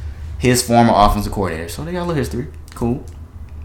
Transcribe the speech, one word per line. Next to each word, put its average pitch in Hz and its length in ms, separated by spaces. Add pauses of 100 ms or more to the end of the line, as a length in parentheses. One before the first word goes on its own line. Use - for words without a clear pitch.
(380)
his 123 240
former 117 320
offensive 104 380
coordinator. 85 360
So - 160
they 170 80
got 180 80
a 175 60
little 170 80
history. 131 320 (280)
Cool. 123 300 (600)